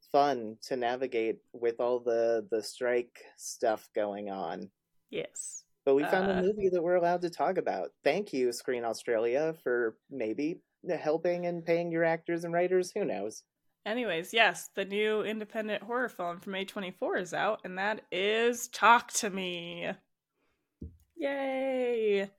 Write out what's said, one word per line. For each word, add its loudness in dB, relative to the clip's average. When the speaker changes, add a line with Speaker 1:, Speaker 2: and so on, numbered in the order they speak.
Speaker 1:
fun 4
to -4
navigate 0
with 0
all 0
the, 2
the 0
strike -2
stuff -2
going -2
on. -6
Speaker 2:
Yes. -10
Speaker 1:
But 6
we 4
found 2
a 0
Speaker 2:
Uh, 0
Speaker 1:
movie 2
that 0
we're 4
allowed 2
to -2
talk 0
about. -2
Thank 2
you, 2
Screen -4
Australia, 0
for 0
maybe -4
helping 0
and -4
paying 2
your 2
actors 0
and -6
writers. 2
Who -2
knows? -6
Speaker 2:
Anyways, -4
yes, 4
the 0
new 0
independent -4
horror -2
film -6
from -8
A -4
twenty-four -4
is -4
out, 0
and -8
that -2
is 0
Talk 6
to -2
Me. -6
Yay! 0